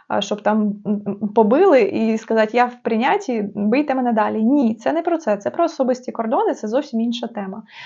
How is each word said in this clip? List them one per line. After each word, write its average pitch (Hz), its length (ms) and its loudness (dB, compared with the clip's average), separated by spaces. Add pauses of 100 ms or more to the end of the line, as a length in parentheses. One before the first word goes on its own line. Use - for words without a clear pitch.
а, 214 120 -2
щоб 208 220 -4
там, 214 320 0 (120)
м, 208 200 -2
м, 202 220 -4
побили 254 540 6
і 220 360 0
сказати: 220 380 0
"Я 247 80 4
в 240 180 -6
прийнятті, 233 720 0
бийте 247 400 0
мене 247 180 0
далі". 214 300 0
Ні, 233 320 2
це 269 180 -4
не 330 100 -2
про 339 160 0
це, 208 180 -2
це 208 140 -4
про 339 140 0
особисті 254 480 -2
кордони, 285 420 -2
це 214 140 -8
зовсім 226 320 -4
інша 233 260 -4
тема. 208 360 -10 (240)